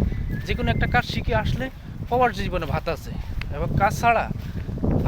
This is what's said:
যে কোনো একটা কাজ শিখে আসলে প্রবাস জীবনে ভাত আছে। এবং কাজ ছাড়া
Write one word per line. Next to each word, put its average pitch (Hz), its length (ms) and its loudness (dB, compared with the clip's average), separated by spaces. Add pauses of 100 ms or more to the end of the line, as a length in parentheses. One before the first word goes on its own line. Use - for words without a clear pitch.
(460)
যে 202 120 -2
কোনো 233 160 2
একটা 233 220 2
কাজ 240 180 4
শিখে 247 220 0
আসলে 226 300 0 (420)
প্রবাস 240 240 4 (120)
জীবনে 185 220 -2
ভাত 156 200 -2 (100)
আছে। - 160 -8 (440)
এবং 165 120 -2 (140)
কাজ 202 200 6
ছাড়া 226 220 6 (840)